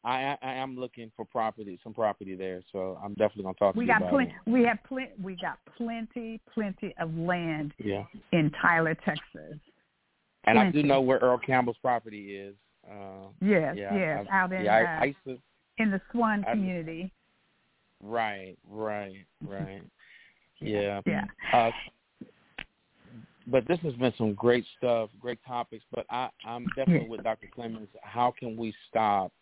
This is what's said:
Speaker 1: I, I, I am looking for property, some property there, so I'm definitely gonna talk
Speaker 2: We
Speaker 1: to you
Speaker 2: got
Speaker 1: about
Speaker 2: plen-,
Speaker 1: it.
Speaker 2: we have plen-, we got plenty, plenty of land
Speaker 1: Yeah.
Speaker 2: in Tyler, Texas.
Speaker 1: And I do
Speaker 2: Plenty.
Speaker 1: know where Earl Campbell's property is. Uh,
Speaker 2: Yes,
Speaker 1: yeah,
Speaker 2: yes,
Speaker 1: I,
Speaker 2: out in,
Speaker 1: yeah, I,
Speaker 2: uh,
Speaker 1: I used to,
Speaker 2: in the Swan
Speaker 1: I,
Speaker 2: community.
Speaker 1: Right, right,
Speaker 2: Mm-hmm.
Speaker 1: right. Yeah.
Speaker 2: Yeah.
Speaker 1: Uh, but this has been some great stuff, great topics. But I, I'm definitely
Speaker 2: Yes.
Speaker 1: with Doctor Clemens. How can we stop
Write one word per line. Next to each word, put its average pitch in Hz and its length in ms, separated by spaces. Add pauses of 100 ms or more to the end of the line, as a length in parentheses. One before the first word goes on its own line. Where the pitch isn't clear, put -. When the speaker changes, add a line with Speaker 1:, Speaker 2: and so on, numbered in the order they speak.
Speaker 1:
I, 131 200
I, 143 200
I 131 100
am 131 240
looking 120 380
for 110 100
property, 107 580
some 113 120
property 101 400
there, 92 260 (100)
so 95 320
I'm 104 120
definitely 104 280
gonna 95 120
talk 101 200
Speaker 2:
We 240 100
Speaker 1:
to - 20
you 240 60
Speaker 2:
got 214 100
Speaker 1:
about - 80
Speaker 2:
plen-, 269 160
Speaker 1:
it. - 60 (180)
Speaker 2:
we 247 140
have 233 120 (100)
plen-, 262 220 (140)
we 185 180
got 156 160 (200)
plenty, 226 640 (120)
plenty 202 460
of 165 180
land 165 600
Speaker 1:
Yeah. 101 240 (300)
Speaker 2:
in 151 180 (100)
Tyler, 165 320 (120)
Texas. 151 520 (840)
Speaker 1:
And 110 160
I 208 60
do 185 80
Speaker 2:
Plenty. 147 160
Speaker 1:
know 135 120
where 131 180
Earl 123 200
Campbell's 123 420
property 107 540
is. 98 180 (360)
Uh, 98 380 (140)
Speaker 2:
Yes, 175 360
Speaker 1:
yeah, 202 180
Speaker 2:
yes, 160 360
Speaker 1:
I, 196 40
Speaker 2:
out 185 180
in, 185 120
Speaker 1:
yeah, 104 100
I, 113 80
Speaker 2:
uh, 160 180
Speaker 1:
I 127 40
used 117 120 (100)
to, 127 100 (420)
Speaker 2:
in 220 120
the 185 100 (100)
Swan 220 360
Speaker 1:
I, - 40
Speaker 2:
community. 180 600 (880)
Speaker 1:
Right, 101 540 (140)
right, 104 560 (180)
Speaker 2:
Mm-hmm. 98 100
Speaker 1:
right. 98 300 (760)
Yeah. 101 460
Speaker 2:
Yeah. - 200 (280)
Speaker 1:
Uh, 117 180 (1800)
but 120 200
this 170 140
has 151 140
been 123 220
some 107 160
great 117 320 (120)
stuff, 117 320 (100)
great 120 260
topics. 120 380 (100)
But - 160
I, 123 200 (160)
I'm 120 200 (100)
definitely 135 260
Speaker 2:
Yes. 113 80
Speaker 1:
with 107 140
Doctor 110 300
Clemens. 113 360 (120)
How 120 360
can 117 200
we 113 160 (160)
stop 101 420 (100)